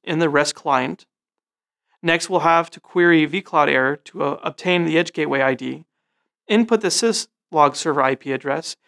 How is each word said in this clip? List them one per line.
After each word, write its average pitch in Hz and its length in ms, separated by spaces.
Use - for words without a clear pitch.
in 160 140
the 165 100
rest 147 260
client. 135 520
Next, 165 260
we'll 180 120
have 165 320
to - 80
query 170 460
vCloud 147 420
Air 135 280
to, - 260
uh, 139 200
obtain 175 420
the 160 140
Edge 170 160
Gateway 143 260
I 135 140
D, 131 320
input 226 340
the 190 60
syslog 160 880
server 147 260
I 135 120
P 139 160
address, 139 460